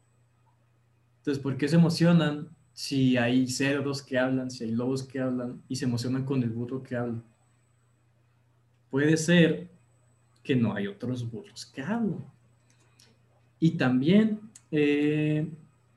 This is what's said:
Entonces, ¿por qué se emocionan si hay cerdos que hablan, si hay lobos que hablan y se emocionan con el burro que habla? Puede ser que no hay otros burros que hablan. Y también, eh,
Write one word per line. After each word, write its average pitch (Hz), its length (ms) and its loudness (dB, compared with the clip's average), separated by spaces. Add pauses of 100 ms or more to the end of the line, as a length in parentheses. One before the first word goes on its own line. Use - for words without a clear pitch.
(1200)
Entonces, 143 220 -4
¿por 131 140 -4
qué 147 120 -2
se 160 80 4
emocionan 160 720 4 (260)
si 131 420 2
hay 123 320 2
cerdos 135 540 -2
que 131 160 -4
hablan, 127 320 0
si 117 140 -12
hay 110 80 -4
lobos 131 320 -2
que - 160 -10
hablan 127 480 -6
y 127 80 -6
se 139 100 -6
emocionan 123 400 -2
con 131 160 -2
el 117 80 -2
burro 120 320 -8
que 127 140 -8
habla? 120 260 -6 (1700)
Puede 151 260 2
ser 170 540 4 (720)
que 139 140 -2
no 107 180 2
hay 101 140 -4
otros 120 420 -8
burros - 340 -16
que - 160 -16
hablan. 202 420 -4 (1400)
Y 165 120 4
también, 151 680 2 (320)
eh, 151 760 0 (480)